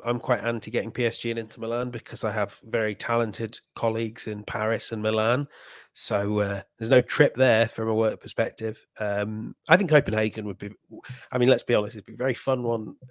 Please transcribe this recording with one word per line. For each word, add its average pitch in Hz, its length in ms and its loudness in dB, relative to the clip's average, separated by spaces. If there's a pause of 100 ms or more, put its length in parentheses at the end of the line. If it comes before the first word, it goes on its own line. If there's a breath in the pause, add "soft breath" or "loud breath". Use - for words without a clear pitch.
I'm 120 140 0
quite 113 240 0
anti 117 260 -4
getting 110 220 -2
P 123 140 0
S 113 140 -2
G 117 100 -4
and 113 100 -4
Inter 113 220 -12
Milan 120 300 -4
because - 320 -10
I 110 80 0
have 104 320 -2
very 110 320 -2
talented 117 640 -2 (160)
colleagues 113 520 -4
in 104 160 -8
Paris 110 480 -2
and 107 100 -6
Milan. 110 460 2 (460 loud breath)
So, 104 460 0
uh, 101 220 -2 (160)
there's 117 140 0
no 131 100 8
trip - 340 4
there 117 320 6
from 113 200 -4
a 110 80 2
work 107 260 2
perspective. 110 640 -4 (140)
Um, 107 560 -4 (120)
I 165 100 6
think 190 120 2
Copenhagen 110 560 2
would 98 120 -8
be, 101 140 -8 (600 loud breath)
I 127 60 -4
mean, 123 120 6
let's 120 140 4
be 123 100 2
honest, 104 220 2
it'd 104 100 -14
be 110 80 -18
a 107 40 -18
very 127 160 -2
fun 127 300 -2
one, 117 320 -4 (160)